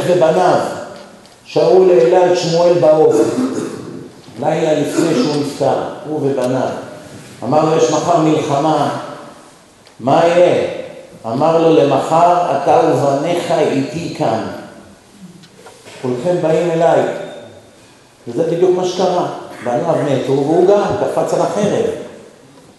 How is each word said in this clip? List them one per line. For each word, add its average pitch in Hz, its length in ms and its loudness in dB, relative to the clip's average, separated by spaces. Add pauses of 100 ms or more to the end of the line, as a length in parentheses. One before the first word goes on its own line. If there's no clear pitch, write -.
ובניו, 170 520 2 (880)
שאול 180 460 4
העלה 175 400 4
את 175 60 0
שמואל 170 360 2
באוב, 156 480 4 (1160)
לילה 156 340 0
לפני 151 400 0
שהוא 151 280 0
נפטר, 135 380 -2 (300)
הוא 151 140 -6
ובניו. 131 460 -2 (760)
אמר 151 220 0
לו, 160 120 0
"יש 160 140 2
מחר 160 260 0
מלחמה, 151 840 0 (1000)
מה 156 280 2
יהיה?" 175 400 4 (580)
אמר 156 360 2
לו, 165 120 4
"למחר 160 640 2 (140)
אתה 156 280 2 (140)
ובניך 143 580 0
איתי 147 680 -2
כאן. 110 300 -2 (1500)
כולכם 131 400 -2
באים 165 300 0
אליי." 165 300 2 (1300)
וזה 120 160 -2
בדיוק 170 320 2
מה 180 100 0
שקרה. 180 420 0 (360)
בניו 123 320 -2 (100)
מתו 135 260 -2
והוא 156 360 2
גם 202 140 4 (180)
קפץ - 340 -2
על 160 80 0
החרב. 160 440 -2 (920)